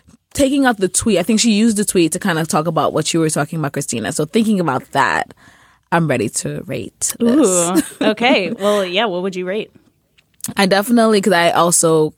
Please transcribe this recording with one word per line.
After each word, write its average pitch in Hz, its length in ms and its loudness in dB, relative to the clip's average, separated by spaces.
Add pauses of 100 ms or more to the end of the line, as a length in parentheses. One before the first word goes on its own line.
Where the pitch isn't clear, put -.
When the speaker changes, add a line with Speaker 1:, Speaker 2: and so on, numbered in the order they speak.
(340)
Speaker 1:
taking 277 340 2
out 240 100 2
the 190 120 0
tweet, 208 280 0
I 175 60 0
think 220 160 0
she 226 140 2
used 214 240 2
the 202 80 0
tweet 170 260 0
to 185 80 -4
kind 175 180 -2
of 143 100 -2
talk 156 200 -2
about 156 260 0
what 151 180 -2
you 170 80 0
were 160 100 0
talking 151 280 -4
about, 147 160 -4
Christina. 107 380 -6
So 151 120 -4
thinking 208 360 0
about 139 320 -2
that, 107 420 0 (580)
I'm 170 160 2
ready 123 220 0
to 147 380 -8
rate - 520 -8
this. 233 280 2
Speaker 2:
Ooh, 180 340 0 (280)
okay. 220 420 0
Well, 202 340 0
yeah, 185 200 -2
what 180 180 -4
would 190 120 -6
you 180 120 -6
rate? 202 240 -6 (840)
Speaker 1:
I 196 120 4
definitely, 214 540 2
'cause 196 120 2
I 170 180 4
also 160 680 2